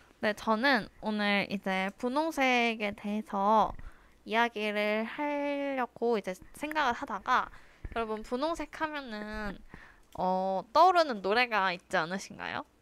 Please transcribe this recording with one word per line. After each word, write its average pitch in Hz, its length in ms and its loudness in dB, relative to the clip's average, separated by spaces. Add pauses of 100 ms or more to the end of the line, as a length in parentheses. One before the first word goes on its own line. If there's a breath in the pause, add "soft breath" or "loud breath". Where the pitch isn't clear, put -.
(200 loud breath)
네, 214 120 2
저는 220 560 2 (140)
오늘 208 480 2
이제 190 480 -2
분홍색에 247 960 0
대해서 208 760 2 (540 soft breath)
이야기를 214 800 0
하려고 285 1120 -2
이제 190 160 -4 (220)
생각을 294 400 0
하다가, 240 560 -2 (460 loud breath)
여러분, 220 260 -4
분홍색 302 580 -4
하면은, 214 760 -6 (600 loud breath)
어, 185 440 0 (100)
떠오르는 320 480 6
노래가 202 520 2
있지 185 260 -4
않으신가요? 160 680 -4 (180)